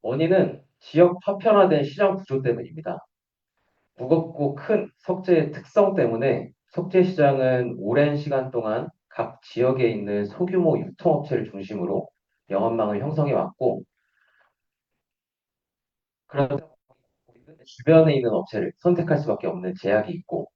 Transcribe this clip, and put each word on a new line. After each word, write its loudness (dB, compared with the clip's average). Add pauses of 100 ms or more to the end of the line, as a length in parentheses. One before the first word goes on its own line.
원인은 0 (160)
지역 4
파편화된 4
시장 0
구조 -6
때문입니다. -6 (920)
무겁고 -2
큰 -2
석재의 0
특성 2
때문에 -2 (200)
석재 2
시장은 2
오랜 2
시간 -4
동안 -4 (180)
각 -8
지역에 0
있는 -2
소규모 0
유통업체를 -2
중심으로 -8 (400)
영업망을 -2
형성해 -2
왔고, -2 (2500)
그러다 -2
보니 -20
주변에 4
있는 0
업체를 -4
선택할 2
수밖에 -4
없는 -6
제약이 -2
있고 -10